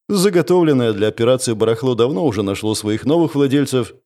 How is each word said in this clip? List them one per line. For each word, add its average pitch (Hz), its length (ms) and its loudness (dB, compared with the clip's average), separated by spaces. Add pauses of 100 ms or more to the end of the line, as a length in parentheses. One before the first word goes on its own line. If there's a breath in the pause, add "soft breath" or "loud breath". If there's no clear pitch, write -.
Заготовленное 175 840 2
для 101 160 0
операции 117 440 0
барахло 113 420 0
давно 139 300 0
уже 107 180 -2
нашло 98 320 -4
своих 107 300 -4
новых 156 300 0
владельцев, 135 600 0 (120)